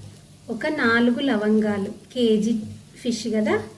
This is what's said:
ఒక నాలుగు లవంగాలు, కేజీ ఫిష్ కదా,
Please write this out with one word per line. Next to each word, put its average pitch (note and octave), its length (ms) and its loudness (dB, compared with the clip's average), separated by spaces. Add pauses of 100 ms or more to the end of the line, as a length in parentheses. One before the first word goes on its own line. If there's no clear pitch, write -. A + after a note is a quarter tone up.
(540)
ఒక A#3 140 -4 (160)
నాలుగు A#3+ 360 4 (120)
లవంగాలు, G#3 600 0 (220)
కేజీ A3+ 400 2 (480)
ఫిష్ A#3 340 -4
కదా, C#4+ 220 2 (200)